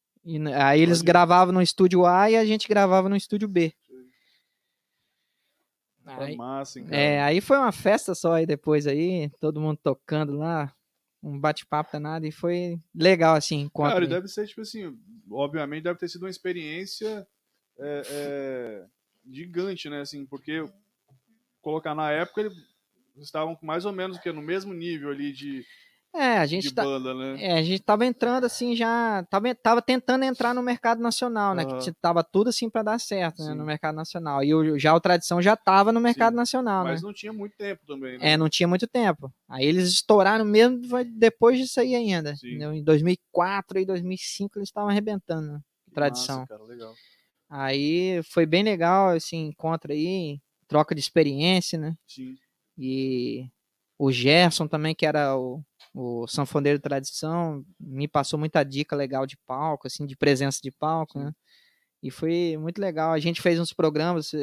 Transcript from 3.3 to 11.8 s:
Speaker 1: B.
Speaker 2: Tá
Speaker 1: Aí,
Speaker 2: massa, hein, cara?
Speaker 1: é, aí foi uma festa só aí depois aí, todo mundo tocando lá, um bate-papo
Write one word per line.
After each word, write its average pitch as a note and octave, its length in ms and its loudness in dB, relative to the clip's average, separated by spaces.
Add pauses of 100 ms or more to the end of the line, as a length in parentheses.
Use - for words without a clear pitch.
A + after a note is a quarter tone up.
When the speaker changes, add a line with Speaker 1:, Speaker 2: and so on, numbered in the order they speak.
Speaker 1:
B. E3+ 240 2 (2250)
Speaker 2:
Tá C3+ 180 -12
Speaker 1:
Aí, D3 140 -10
Speaker 2:
massa, C3+ 420 -10
hein, - 60 -14
cara? D3+ 160 -4
Speaker 1:
é, C#3+ 200 2
aí D3+ 200 2
foi C#4 160 2
uma B3+ 160 0
festa G3 420 -2
só E3+ 180 0
aí E3 120 2
depois D3+ 420 -2
aí, D#3 420 -2 (120)
todo D3+ 180 -2
mundo D#3 240 -2
tocando D3 540 -2
lá, D3+ 360 -6 (480)
um C#3+ 160 -10
bate-papo D3+ 540 -4